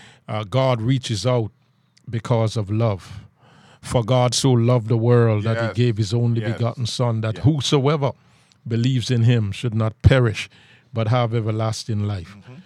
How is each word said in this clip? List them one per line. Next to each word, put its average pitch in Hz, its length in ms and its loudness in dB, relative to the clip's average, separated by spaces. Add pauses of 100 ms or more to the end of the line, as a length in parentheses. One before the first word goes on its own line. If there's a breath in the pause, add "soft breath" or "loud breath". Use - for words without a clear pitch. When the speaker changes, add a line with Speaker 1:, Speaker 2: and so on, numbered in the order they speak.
(260 soft breath)
Speaker 1:
Uh, 107 180 -6
God 127 360 0
reaches 117 460 -2
out 120 260 0 (560)
because 113 480 -2
of 101 140 -4
love. 107 500 -2 (600 soft breath)
"For 123 200 0
God 123 320 2
so 135 180 2
loved 117 360 2
the 120 80 2
world 113 480 4
that 113 140 0
he 117 60 -2
Speaker 2:
Yes. 107 120 -4
Speaker 1:
gave 120 220 2
his 110 160 -2
only 120 260 0
Speaker 2:
Yes. 113 160 -4
Speaker 1:
begotten 117 300 -2
Son, 117 340 -2
that 107 160 -4
Speaker 2:
Yeah. - 60 -8
Speaker 1:
whosoever 143 720 0 (540 soft breath)
believes 117 440 -2
in 117 140 2
him 113 280 2
should 113 220 -6
not 110 260 -4
perish, 123 480 4 (460 soft breath)
but 113 140 -2
have 120 260 2
everlasting 110 720 -4
life." 98 320 -8
Speaker 2:
Mm-hmm. - 160 -20 (120)